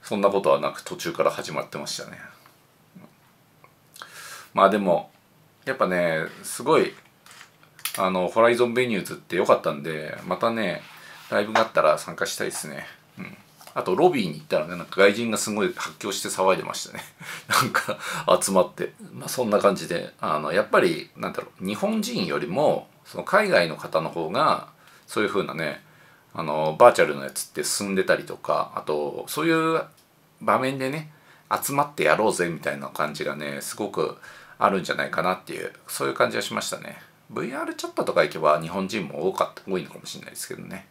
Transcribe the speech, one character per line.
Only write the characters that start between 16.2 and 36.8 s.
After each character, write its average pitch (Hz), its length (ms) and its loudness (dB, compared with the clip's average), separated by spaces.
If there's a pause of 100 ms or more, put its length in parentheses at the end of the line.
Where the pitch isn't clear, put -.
て 104 80 -6
騒 95 260 4
い - 40 2
で - 40 -6
ま - 120 -6
し - 140 -8
た - 80 -14
ね。 - 60 -12 (260)
<laughs> - 200 -14
な - 140 4
ん 131 80 2
か、 - 280 -2 (420)
集 - 120 -2
ま 92 100 6
っ - 100 2
て。 - 200 -4 (220)
ま 127 120 -12
あ、 - 20 -8
そ 127 160 -2
ん 104 60 0
な 104 80 6
感 98 160 6
じ 82 140 -8
で、 90 320 -4
あ 80 180 0
の、 76 140 -2
や 98 100 4
っ - 60 -2
ぱ 202 120 6
り、 87 360 0
な 92 140 -6
ん - 20 -14
だ - 80 -6
ろ - 80 -14 (120)
う、 - 60 -6
日 104 80 -2
本 214 280 0
人 240 240 -2
よ 71 120 -2
り - 80 -4
も、 107 420 2 (180)
そ - 120 -12
の、 - 60 -8
海 208 240 2
外 90 200 4
の 73 80 -6
方 - 260 -2
の 80 80 -4
方 80 200 -4
が、 123 380 0 (380)
そ - 140 -4
う 107 40 2
い - 20 0
う - 40 -2
風 95 140 0
な 71 100 -8
ね、 78 280 -6 (520)
あ 85 80 -6
の、 78 360 0
バ 120 120 12
ー - 20 0
チ - 100 4
ャ 82 40 8
ル 76 80 -2
の 69 100 -8
や 71 60 -8
つ - 160 -8
っ - 60 -20
て - 120 -4
進 - 260 -4
ん 95 40 -2
で 92 100 2
た 85 120 4
り - 80 -6
と - 120 -10
か、 76 380 -2
あ - 80 -6
と、 73 460 -4
そ 151 160 -4
う - 20 0
い 165 60 2
う 160 300 0 (600)
場 110 160 2
面 135 200 -2
で 131 120 -2
ね、 156 200 -8 (400)
集 104 220 -2
ま 143 120 2
っ - 100 -8
て - 100 -2
や 76 120 6
ろ 107 120 2
う 98 60 2
ぜ 87 140 0
み 78 120 -6
た 71 120 -4
い 71 80 -8
な 71 80 -10
感 78 260 -4
じ 92 100 -8
が 73 120 -4
ね、 71 260 -8
す - 140 -10
ご 104 120 -4
く - 300 -4 (440)
あ 98 80 6
る 95 100 2
ん - 40 -8
じ - 80 -2
ゃ - 20 2
な 73 120 0
い 71 40 -6
か - 120 -2
な 90 100 2
っ - 100 -4
て - 120 -12
い 85 100 -8
う、 - 80 -8 (160)
そ - 160 -6
う 135 40 0
い 131 40 -2
う - 20 -4
感 - 160 4
じ 113 60 -4
が 110 60 -2
し 110 120 -6
ま 104 80 -2
し - 80 -6
た - 80 -8
ね。 - 180 -14 (340)